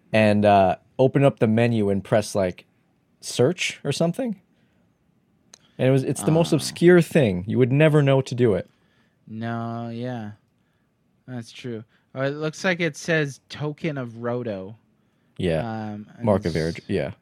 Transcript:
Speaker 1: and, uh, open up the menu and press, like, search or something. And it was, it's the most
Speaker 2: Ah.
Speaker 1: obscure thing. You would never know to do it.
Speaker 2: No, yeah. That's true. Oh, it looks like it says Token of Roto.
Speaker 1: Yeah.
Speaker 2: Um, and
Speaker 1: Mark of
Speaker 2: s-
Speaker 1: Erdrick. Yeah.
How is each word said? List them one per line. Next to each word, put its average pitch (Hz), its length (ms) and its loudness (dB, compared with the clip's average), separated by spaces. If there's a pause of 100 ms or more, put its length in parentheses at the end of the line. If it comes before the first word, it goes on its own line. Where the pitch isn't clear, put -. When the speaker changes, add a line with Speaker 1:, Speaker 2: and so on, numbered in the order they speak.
(120)
Speaker 1:
and, 104 320 4
uh, 98 300 6 (240)
open 131 240 4
up 139 160 2
the 120 80 2
menu 110 420 2
and 98 140 0
press, - 320 0
like, 92 320 -2 (560)
search - 600 -2
or 139 80 -4
something. 185 480 -4 (1400)
And 131 120 0
it 135 40 4
was, 135 120 2
it's - 180 -4
the - 80 0
most 160 220 2
Speaker 2:
Ah. 160 40 2
Speaker 1:
obscure 175 440 4
thing. 101 460 2
You 110 120 -2
would 123 140 2
never 151 300 4
know 135 180 4
to 131 140 -6
do 117 200 4
it. - 140 -4 (580)
Speaker 2:
No, 117 640 -8
yeah. 117 440 -10 (960)
That's 123 260 -14
true. 113 320 -12 (300)
Oh, 131 80 -4
it 139 80 -2
looks 151 340 -8
like 175 160 0
it 160 180 -4
says 156 500 -2
Token 151 480 -8
of 117 260 -10
Roto. 113 540 -6 (640)
Speaker 1:
Yeah. 80 220 0
Speaker 2:
Um, 107 460 -10 (100)
and 117 80 -10
Speaker 1:
Mark 98 200 2
of 82 120 -4
Speaker 2:
s- 80 60 0 (120)
Speaker 1:
Erdrick. - 140 -12
Yeah. 80 340 -4